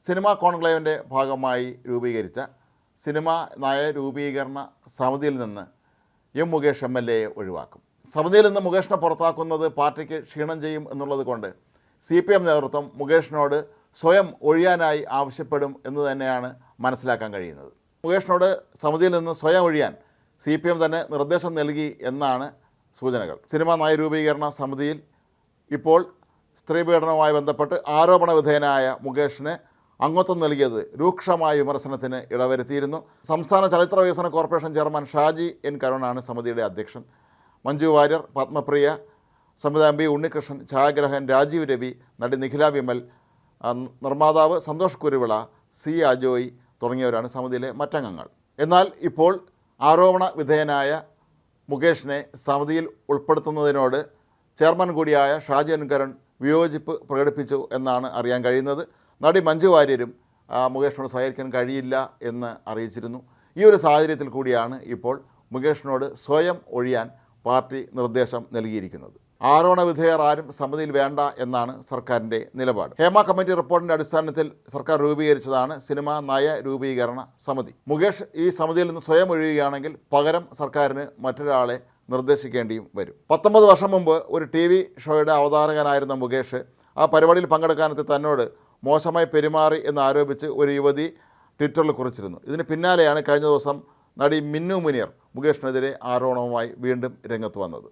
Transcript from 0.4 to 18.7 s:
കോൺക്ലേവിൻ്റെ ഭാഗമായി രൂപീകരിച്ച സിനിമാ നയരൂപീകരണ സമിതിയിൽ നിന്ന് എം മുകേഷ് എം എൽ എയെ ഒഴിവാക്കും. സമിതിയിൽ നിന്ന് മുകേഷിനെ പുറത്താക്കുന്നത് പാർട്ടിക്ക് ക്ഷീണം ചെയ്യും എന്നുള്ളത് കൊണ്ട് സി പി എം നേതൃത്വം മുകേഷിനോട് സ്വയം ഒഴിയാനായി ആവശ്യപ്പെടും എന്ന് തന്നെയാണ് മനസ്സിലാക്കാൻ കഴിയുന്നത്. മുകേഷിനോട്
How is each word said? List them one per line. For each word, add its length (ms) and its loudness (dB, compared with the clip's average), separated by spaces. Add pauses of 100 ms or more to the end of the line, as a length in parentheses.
കോൺക്ലേവിൻ്റെ 520 0 (180)
ഭാഗമായി 540 -2 (240)
രൂപീകരിച്ച 500 -4 (640)
സിനിമാ 320 -2 (280)
നയരൂപീകരണ 960 -4 (360)
സമിതിയിൽ 460 -2
നിന്ന് 220 -10 (800)
എം 120 -2
മുകേഷ് 340 0
എം 120 -4
എൽ 160 -4
എയെ 120 -2 (120)
ഒഴിവാക്കും. 420 -10 (340)
സമിതിയിൽ 320 6
നിന്ന് 200 0
മുകേഷിനെ 360 0
പുറത്താക്കുന്നത് 640 -2 (120)
പാർട്ടിക്ക് 380 -2 (100)
ക്ഷീണം 360 -8
ചെയ്യും 300 -8
എന്നുള്ളത് 360 -6
കൊണ്ട് 200 -6 (580)
സി 180 4
പി 120 4
എം 120 2
നേതൃത്വം 420 -2 (100)
മുകേഷിനോട് 560 2 (440)
സ്വയം 260 4 (220)
ഒഴിയാനായി 560 2 (140)
ആവശ്യപ്പെടും 560 -4 (160)
എന്ന് 180 -4
തന്നെയാണ് 420 -4 (360)
മനസ്സിലാക്കാൻ 500 -2
കഴിയുന്നത്. 340 -12 (340)
മുകേഷിനോട് 440 2 (340)